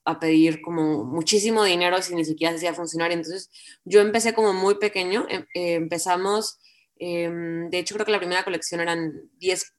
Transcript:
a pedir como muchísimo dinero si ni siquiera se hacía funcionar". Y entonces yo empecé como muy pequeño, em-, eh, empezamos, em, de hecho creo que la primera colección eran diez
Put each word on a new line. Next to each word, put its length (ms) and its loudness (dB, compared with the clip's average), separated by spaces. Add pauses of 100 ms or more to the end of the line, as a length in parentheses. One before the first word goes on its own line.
a 160 -4
pedir 420 4
como 420 -2
muchísimo 600 2
dinero 380 4
si 120 -6
ni 100 0
siquiera 280 -2
se 60 -6
hacía 160 -2
funcionar". 360 -4
Y 40 0
entonces 360 -8 (340)
yo 160 8
empecé 340 2
como 180 4
muy 240 2
pequeño, 520 -2
em-, 260 -6
eh, 200 -2
empezamos, 840 -2 (400)
em, 720 -6
de 80 -2
hecho 160 -6
creo 120 -2
que 60 0
la 80 2
primera 240 -2
colección 360 -6
eran 320 -2 (260)
diez 400 -4